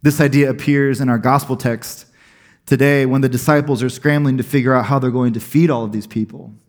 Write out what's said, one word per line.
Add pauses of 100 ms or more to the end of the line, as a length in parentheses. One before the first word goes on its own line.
This
idea
appears
in
our
gospel
text (640)
today
when
the
disciples
are
scrambling
to
figure
out
how
they're
going
to
feed
all
of
these
people. (160)